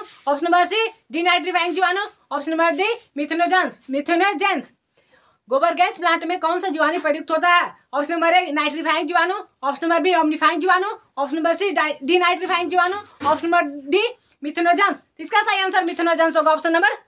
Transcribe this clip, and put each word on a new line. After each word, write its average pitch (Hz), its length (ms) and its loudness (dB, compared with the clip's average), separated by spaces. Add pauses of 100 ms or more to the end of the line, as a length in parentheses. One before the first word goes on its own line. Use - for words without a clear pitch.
(280)
ऑप्शन 285 180 -2
नंबर 349 200 4
सी 427 220 0 (240)
डीनाइट्रीफाइंग 349 640 0
जीवाणु, 370 300 0 (260)
ऑप्शन 285 200 -4
नंबर 330 200 2
डी 370 160 -2 (300)
मिथेनोजेंस, 330 720 0
मिथेनोजेंस। 339 800 0 (800)
गोबर 294 240 2
गैस 359 240 0
प्लांट 330 280 0
में 349 140 -4
कौन 330 200 0
सा 381 100 -4
जीवाणु 311 320 0
प्रयुक्त 311 300 -2
होता 320 180 0
है? 349 220 2 (220)
ऑप्शन 294 200 -2
नंबर 330 200 2
ए 359 200 2
नाइट्रीफाइंग 302 540 -2
जीवाणु, 349 280 0 (280)
ऑप्शन 277 220 -4
नंबर 330 160 2
बी 359 140 2
ओमनीफाइंग 311 460 0
जीवाणु, 370 340 0 (220)
ऑप्शन 277 180 -4
नंबर 330 200 0
सी 381 160 -2
डाइ-, 302 320 0
डीनाइट्रीफाइंग 349 680 0
जीवाणु, 359 260 2 (300)
ऑप्शन 311 220 0
नंबर 294 420 0
डी 415 180 2 (360)
मिथेनोजेंस। 349 580 0 (180)
इसका 392 240 0
सही 403 180 0
आंसर 381 220 0
मिथेनोजेंस 330 540 0
होगा, 311 140 4
ऑप्शन 320 220 0
नंबर 370 240 2 (100)